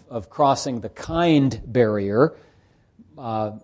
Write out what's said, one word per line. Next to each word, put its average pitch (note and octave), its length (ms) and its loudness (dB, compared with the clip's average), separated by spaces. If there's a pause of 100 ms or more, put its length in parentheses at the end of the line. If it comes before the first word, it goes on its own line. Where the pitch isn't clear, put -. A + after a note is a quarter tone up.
of A2+ 220 -10
crossing C#3 500 -2
the G#2 80 -8
kind D#3+ 760 0
barrier, G#2+ 680 2 (840)
uh, A2 340 -4 (120)